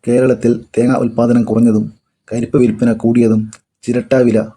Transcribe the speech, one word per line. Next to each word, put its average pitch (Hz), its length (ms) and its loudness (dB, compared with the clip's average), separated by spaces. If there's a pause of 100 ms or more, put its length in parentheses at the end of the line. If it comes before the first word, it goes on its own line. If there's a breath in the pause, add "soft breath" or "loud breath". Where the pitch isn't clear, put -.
കേരളത്തിൽ 120 440 0 (240)
തേങ്ങ 120 180 0 (100)
ഉൽപ്പാദനം 120 460 0
കുറഞ്ഞതും 110 360 2 (460)
കരിപ്പ് 117 320 -4
വിൽപ്പന 117 260 0 (140)
കൂടിയതും 113 380 2 (440)
ചിരട്ട 120 280 -4 (140)
വില 107 120 2 (180)